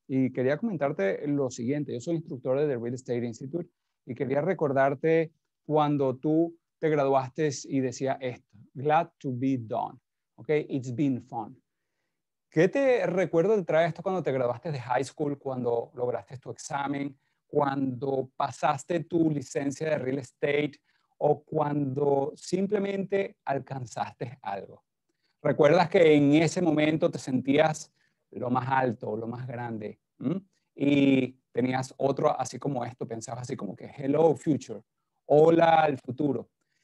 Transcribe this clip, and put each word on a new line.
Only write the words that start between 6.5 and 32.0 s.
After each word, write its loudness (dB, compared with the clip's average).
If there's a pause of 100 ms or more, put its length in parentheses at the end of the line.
te 0
graduaste 2 (160)
y -2
decía -2
esto, -8 (260)
"Glad 0
to -8
be -2
done", -6 (380)
¿ok? -10 (180)
"It's -6
been -2
fun". -12 (960)
¿Qué 4
te 2
recuerdo 2
te 0
trae 2
esto -10
cuando -2
te -2
graduaste -2
de -4
high -2
school, -6
cuando -4
lograste -6
tu -16
examen, -8 (280)
cuando -2
pasaste -2
tu 2
licencia -4
de 0
real -2
estate -2 (440)
o 2
cuando 0
simplemente -2
alcanzaste -8
algo? -10 (580)
¿Recuerdas 4
que 8
en 6
ese 4
momento 2
te -6
sentías 0 (420)
lo -6
más -2
alto, 0
lo -8
más -10
grande? -8 (200)
¿Mm? -2 (380)
Y 4 (200)
tenías -2
otro 0